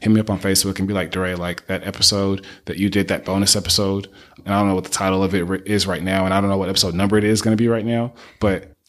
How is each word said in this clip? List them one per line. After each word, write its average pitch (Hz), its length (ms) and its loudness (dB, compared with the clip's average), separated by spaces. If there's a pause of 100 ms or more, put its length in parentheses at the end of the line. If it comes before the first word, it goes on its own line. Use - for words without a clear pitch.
hit 110 80 2
me 110 100 6
up 107 100 -2
on 95 100 -2
Facebook, 95 380 0
and 95 120 -2
be 104 40 -2
like, 90 180 -4
"DeRay, 92 240 -4
like, 87 320 -6
that 92 200 -6
episode 98 580 0 (200)
that - 120 -8
you 98 120 2
did, 98 180 2
that 92 160 -2
bonus 98 320 0
episode, 98 540 0 (340)
and 101 100 -2
I 101 60 4
don't 101 80 4
know 95 80 2
what 90 80 -2
the - 60 -14
title 95 340 0
of 92 100 0
it 92 100 0
ri-, 87 220 -2
is 104 220 0
right 85 160 -4
now, 95 220 0
and 92 80 0
I 98 80 4
don't 98 80 2
know 98 80 2
what 95 100 -2
episode 95 260 0
number 98 240 0
it 104 60 2
is 107 180 2
gonna 110 140 2
be 117 140 2
right 113 160 0
now, 117 280 -2 (280)
but 95 320 -2 (160)